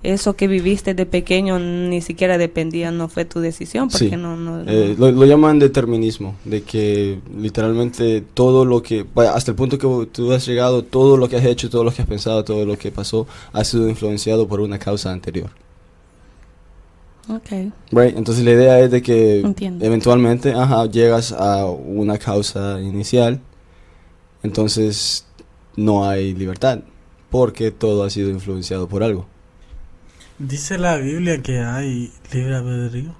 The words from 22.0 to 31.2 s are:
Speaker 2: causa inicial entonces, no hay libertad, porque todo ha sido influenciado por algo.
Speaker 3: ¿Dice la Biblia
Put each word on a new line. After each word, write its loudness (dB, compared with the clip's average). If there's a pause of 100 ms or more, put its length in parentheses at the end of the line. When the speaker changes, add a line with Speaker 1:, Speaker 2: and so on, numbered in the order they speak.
Speaker 2:
causa -4
inicial 0 (1040)
entonces, -2 (500)
no 2
hay -2
libertad, -4 (480)
porque 0
todo 0
ha -2
sido -4
influenciado -6
por -2
algo. -2 (1120)
Speaker 3:
¿Dice -8
la 0
Biblia -4